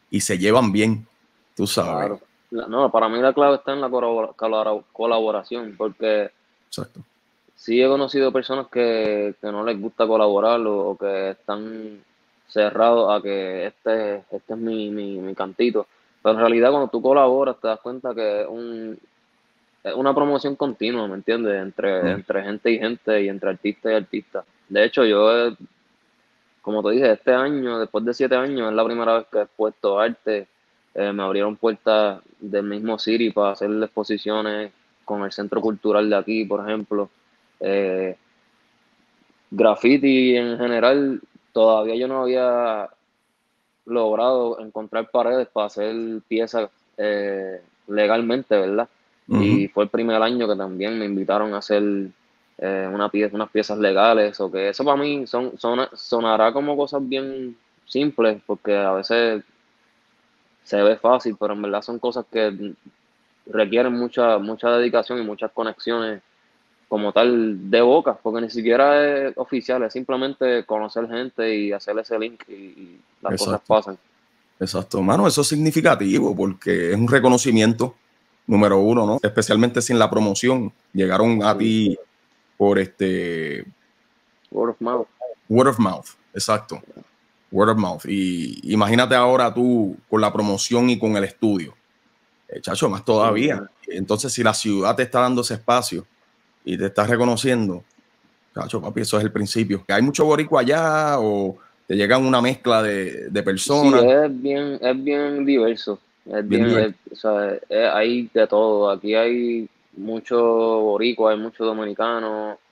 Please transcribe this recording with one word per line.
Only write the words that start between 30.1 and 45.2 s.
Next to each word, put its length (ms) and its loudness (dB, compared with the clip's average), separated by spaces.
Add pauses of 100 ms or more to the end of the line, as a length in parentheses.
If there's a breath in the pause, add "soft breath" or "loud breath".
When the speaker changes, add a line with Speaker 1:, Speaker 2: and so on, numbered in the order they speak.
Speaker 2:
Eh, 200 -4
me 80 -6
abrieron 360 -2
puertas 640 0 (180)
del 240 -4
mismo 340 -4
City 320 0
para 220 0
hacer 180 -4 (140)
exposiciones 880 -6 (340)
con 180 -6
el 80 -8
Centro 300 -4
Cultural 480 0
de 60 2
aquí, 280 -2
por 240 -6
ejemplo. 420 -4 (500)
Eh, 580 -2 (1300)
graffiti 840 4
en 220 -2
general, 640 2 (320)
todavía 420 4
yo 120 -4
no 160 -4
había 640 -2 (960)
logrado 720 0
encontrar 520 -8
paredes 360 0